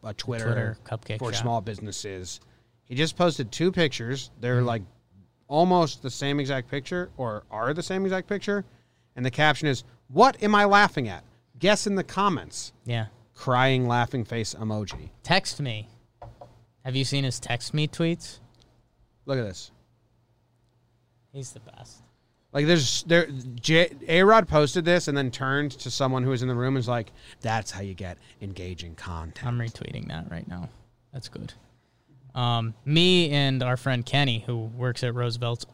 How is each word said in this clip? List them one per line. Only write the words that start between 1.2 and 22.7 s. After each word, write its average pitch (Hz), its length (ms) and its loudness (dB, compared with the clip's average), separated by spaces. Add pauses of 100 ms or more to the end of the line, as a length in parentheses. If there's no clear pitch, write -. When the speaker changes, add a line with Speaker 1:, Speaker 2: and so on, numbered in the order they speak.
Speaker 2:
shop. 104 100 -2
Speaker 1:
small 117 200 0
businesses. 95 800 -10 (420)
He 127 120 -12
just 160 200 0
posted 156 360 0
two 175 200 0
pictures. 135 680 -2
They're, 123 180 0
Speaker 2:
Mm-hmm. 120 80 4
Speaker 1:
like, 117 160 -2 (680)
almost 170 560 2
the 131 80 -6
same 143 280 -2
exact 135 300 -4
picture 175 480 -6
or 113 320 -6
are 113 240 -2
the 170 100 -6
same 190 220 -2
exact 185 220 -2
picture. 202 380 -2 (500)
And 123 100 -4
the 127 60 0
caption 151 360 4
is, 131 160 0 (260)
"What 220 340 4
am 208 120 4
I 202 100 6
laughing 202 420 4
at? 90 160 -10 (340)
Guess 196 300 2
in 202 80 0
the 185 80 0
comments." 170 680 -2 (120)
Speaker 2:
Yeah. 117 220 -2 (260)
Speaker 1:
Crying 127 540 2
laughing 120 380 0
face 117 280 -6
emoji. 107 560 -6 (140)
Speaker 2:
Text 196 380 0
me. 110 260 -6 (960)
Have 131 120 -4
you 135 100 0
seen 139 180 -2
his 131 160 -4
text - 340 -6
me 151 140 0
tweets? 170 520 -4 (840)
Speaker 1:
Look 135 140 -2
at 117 60 -4
this. - 260 -12 (1600)
Speaker 2:
He's 135 220 -14
the 113 80 -20
best. - 400 -20 (500)
Speaker 1:
Like, 147 140 2
there's, 156 380 4